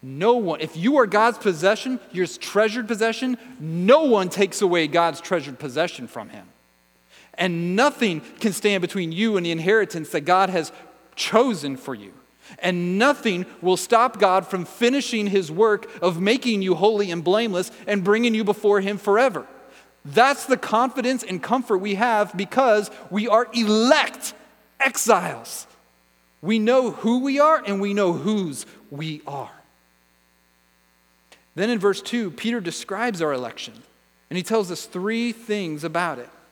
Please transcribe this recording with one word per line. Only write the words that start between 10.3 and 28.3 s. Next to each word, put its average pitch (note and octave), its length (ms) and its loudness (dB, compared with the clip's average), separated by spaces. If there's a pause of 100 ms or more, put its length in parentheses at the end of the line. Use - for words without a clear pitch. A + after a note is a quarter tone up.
has F3+ 240 -4 (420)
chosen F3+ 600 0
for C3 160 -10
you. G#2 180 -16 (460)
And F3+ 400 -2
nothing A3 480 0 (160)
will F3 160 2
stop A#3 420 2
God F#3+ 280 4
from F3+ 180 -4
finishing A#3+ 600 0
his F#3+ 240 0
work G#3 380 2 (120)
of E3+ 180 0
making A3 440 0
you F#3 100 0
holy G3+ 380 2
and E3+ 120 -6
blameless F#3 480 0 (140)
and G3+ 180 0
bringing A3 300 2
you A3 100 0
before G3+ 380 2
him G3 160 -4
forever. G3+ 500 2 (560)
That's A#3+ 420 2
the C4 120 2
confidence A#3+ 640 0
and F#3 180 -6
comfort A#3 360 0
we G3 180 -2
have G#3+ 400 0
because G#3 540 2 (220)
we G#3 160 -2
are A#3 260 4
elect A#3 800 2 (460)
exiles. F3 880 0 (760)
We G#3+ 180 0
know A#3+ 320 4
who A#3+ 280 0
we C#4 200 -2
are D#4 240 4
and G3+ 160 -4
we G3+ 140 -2
know G3 200 2
whose E3 520 -4 (260)